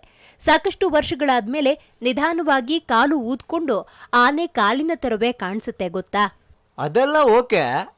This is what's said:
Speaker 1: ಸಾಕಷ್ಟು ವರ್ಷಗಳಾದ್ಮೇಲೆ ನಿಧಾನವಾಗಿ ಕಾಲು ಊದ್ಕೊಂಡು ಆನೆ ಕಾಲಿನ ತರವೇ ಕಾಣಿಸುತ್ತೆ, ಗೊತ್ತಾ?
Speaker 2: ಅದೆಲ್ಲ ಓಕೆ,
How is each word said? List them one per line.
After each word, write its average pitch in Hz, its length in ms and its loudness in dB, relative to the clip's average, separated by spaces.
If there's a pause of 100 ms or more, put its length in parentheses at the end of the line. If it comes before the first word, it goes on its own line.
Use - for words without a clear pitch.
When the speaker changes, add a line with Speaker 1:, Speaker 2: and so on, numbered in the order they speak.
(460)
Speaker 1:
ಸಾಕಷ್ಟು 339 440 0
ವರ್ಷಗಳಾದ್ಮೇಲೆ 277 1000 -2 (100)
ನಿಧಾನವಾಗಿ 285 800 0
ಕಾಲು 285 400 0
ಊದ್ಕೊಂಡು 254 720 -4 (240)
ಆನೆ 285 340 2
ಕಾಲಿನ 262 480 0
ತರವೇ 233 360 -2
ಕಾಣಿಸುತ್ತೆ, 196 580 -8
ಗೊತ್ತಾ? 190 480 -2 (400)
Speaker 2:
ಅದೆಲ್ಲ 240 400 0
ಓಕೆ, 214 800 2